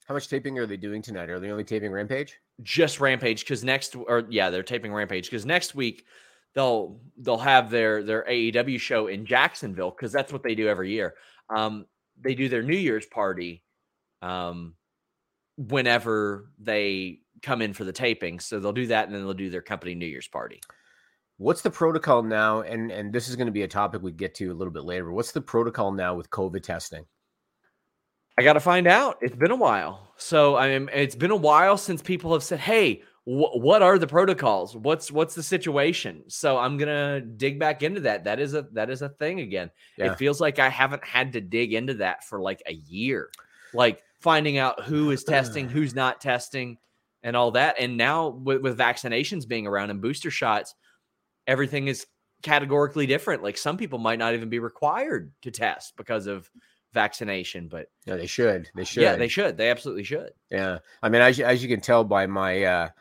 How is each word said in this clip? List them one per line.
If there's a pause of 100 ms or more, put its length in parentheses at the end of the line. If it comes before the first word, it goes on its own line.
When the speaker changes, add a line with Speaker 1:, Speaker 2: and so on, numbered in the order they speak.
Speaker 1:
How
much
taping
are
they
doing
tonight?
Are
they
only
taping
Rampage? (240)
Speaker 2:
Just
Rampage,
'cause
next,
or
yeah,
they're
taping
Rampage,
'cause
next
week (480)
they'll, (160)
they'll
have
their,
their
A
E
W
show
in
Jacksonville,
'cause
that's
what
they
do
every
year. (360)
Um, (340)
they
do
their
New
Year's
party, (560)
um, (840)
whenever
they (220)
come
in
for
the
taping.
So
they'll
do
that,
and
then
they'll
do
their
company
New
Year's
party. (760)
Speaker 1:
What's
the
protocol
now?
And,
and
this
is
gonna
be
a
topic
we
get
to
a
little
bit
later,
but
what's
the
protocol
now
with
covid
testing? (1300)
Speaker 2:
I
gotta
find
out.
It's
been
a
while.
So,
I
mean,
it's
been
a
while
since
people
have
said,
"Hey, (220)
wh-,
what
are
the
protocols?
What's,
what's
the
situation?"
So
I'm
gonna
dig
back
into
that.
That
is
a, (100)
that
is
a
thing
again. (280)
Speaker 1:
Yeah.
Speaker 2:
It
feels
like
I
haven't
had
to
dig
into
that
for,
like,
a
year. (460)
Like, (180)
finding
out
who
is
testing,
Speaker 1:
<sighs>
Speaker 2:
who's
not
testing, (440)
and
all
that.
And
now
with,
with
vaccinations
being
around
and
booster
shots, (720)
everything
is (360)
categorically
different.
Like,
some
people
might
not
even
be
required (100)
to
test
because
of (420)
vaccination,
but (140)
Speaker 1:
Yeah,
they
should.
They
Speaker 2:
Yeah,
Speaker 1:
should.
Speaker 2:
they
should.
They
absolutely
should. (180)
Speaker 1:
Yeah. (220)
I
mean,
as
you,
as
you
can
tell
by
my,
uh, (120)